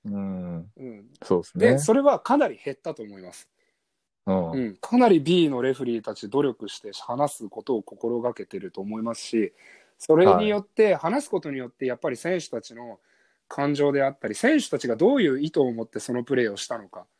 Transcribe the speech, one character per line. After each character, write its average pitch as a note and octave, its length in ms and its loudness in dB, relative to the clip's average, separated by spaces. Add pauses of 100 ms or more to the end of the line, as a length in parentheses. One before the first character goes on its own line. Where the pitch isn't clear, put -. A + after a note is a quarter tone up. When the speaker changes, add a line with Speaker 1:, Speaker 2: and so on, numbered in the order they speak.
Speaker 1:
う - 40 -8
ん。 F#2 640 -8
Speaker 2:
う C3+ 60 -18
ん。 A2+ 280 -16 (120)
Speaker 1:
そ F2+ 160 0
う E2+ 40 -2
で - 60 -16
す F3 100 -10
ね。 G#3 160 6
Speaker 2:
で、 C#3 40 0
そ D3+ 140 2
れ C4+ 80 4
は C#4 180 4
か - 180 0
な C4+ 120 2
り - 140 -10
減 C#3 120 -6
っ - 20 -14
た D#3 180 -10
と A#2 80 -14
思 G2+ 160 -16
い F#2+ 40 -18
ま F2 100 -18
す。 - 160 -20 (760)
Speaker 1:
う F#2+ 60 0
ん。 F2 200 0
Speaker 2:
う C3 80 -4 (100)
ん。 F#2 100 -18
か - 160 0
な B3 120 8
り E3+ 120 8
B E3 280 4
の B2+ 120 -2
レ C3 120 2
フ C3 100 -4
ェ B2 40 -2
リ A#2 140 -2
ー - 20 -20
た G#2+ 120 -8
ち G#2 160 -12
努 C#3 120 0
力 A#2 260 -4
し - 120 -14
て G#2 120 -14
話 C#3 440 -4
す A2 120 -12
こ G#2+ 140 -14
と B2 140 -2
を G#2 60 -4
心 A#2 380 -6
が A#2+ 120 -2
け G#2 140 -12
て G2 120 -10
る F#2 120 -10
と F#2+ 100 -12
思 G#2+ 200 -8
い - 20 -6
ま A2+ 120 -6
す - 80 -12
し、 G#2+ 300 -2 (460)
そ - 180 4
れ F3+ 100 8 (100)
に G#3+ 120 2
よ G#3 120 0
っ G3 60 -18
て、 - 180 2
Speaker 1:
は G#3 80 4
い。 - 40 4
Speaker 2:
話 A#3 280 -2
す - 60 -16
こ F#3 100 -2
と D3+ 100 -10
に C3+ 80 -8
よ B2 100 -10
っ - 20 -14
て - 140 -10
や B2 120 -2
っ - 20 -20
ぱ D3+ 120 -4
り B2 60 -4
選 F3 220 -4
手 D#3 100 -10
た A#2 140 -8
ち - 120 -20
の A#2 260 -18 (480)
感 C#3+ 260 -2
情 C#3+ 180 2
で C#3 120 2
あ C3+ 40 2
っ C3+ 100 -6
た A2 100 -8
り、 G#2 60 -6
選 C#4 260 4
手 - 100 -8
た C#3 80 -2
ち B2+ 100 -4
が A2+ 80 0
ど A3 200 4
う B3 60 4
い D3+ 80 4
う C3 100 0
意 D#3 100 -2
図 D3+ 100 2
を C3 120 4
持 A2+ 100 -6
っ A2+ 40 -8
て - 140 -10
そ - 120 -8
の B2 100 -2
プ B2+ 140 -2
レ A#2+ 120 2
ー G2+ 40 -4
を G2 40 -10
し - 120 -10
た A#2+ 100 -6
の G2 100 -16
か。 F2+ 180 -18 (140)